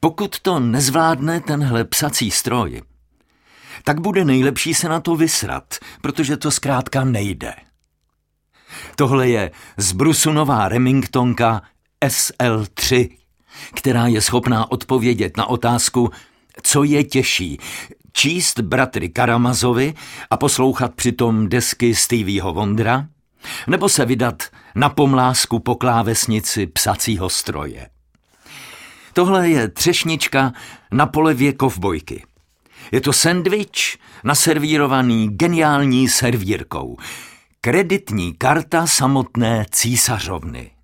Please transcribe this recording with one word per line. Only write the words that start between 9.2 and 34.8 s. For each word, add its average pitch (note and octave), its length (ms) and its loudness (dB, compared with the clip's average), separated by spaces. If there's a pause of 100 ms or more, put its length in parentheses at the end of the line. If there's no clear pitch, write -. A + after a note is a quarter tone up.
je G#2 220 0 (260)
z G2 160 -2
brusu D3+ 400 2
nová C3+ 360 2
Remingtonka A#2+ 960 2 (380)
S - 380 -2
L A2 360 0
tři, - 440 0 (560)
která A#2 320 2
je A2+ 140 4
schopná A2+ 500 0
odpovědět A#2 640 0
na G2+ 100 -2
otázku, A#2 640 0 (520)
co C#3+ 220 2
je D3 200 2
těžší, G2 540 -2 (540)
číst E3 480 -2
Bratry B2 480 0
Karamazovi B2 840 2 (360)
a A2 60 0
poslouchat B2+ 580 0
přitom A2+ 540 0
desky A#2 460 0
Stevieho G2 600 -2
Wondera, A2 520 0 (600)
nebo F#3 220 0
se D3 160 2
vydat A#2+ 380 -2 (320)
na C#3 140 0
pomlásku B2+ 680 2
po A#2 160 -2
klávesnici A2+ 920 0
psacího F#2+ 640 -2
stroje. B1+ 580 -8 (1200)
Tohle F3+ 360 4
je C3 200 4
třešnička D3 840 0 (380)
na C#3 160 2
polevě D3 460 2
kovbojky. F#2+ 720 -4 (680)
Je B2+ 80 2
to C3+ 120 -2
sendvič F3+ 840 0 (260)
naservírovaný C3+ 1040 2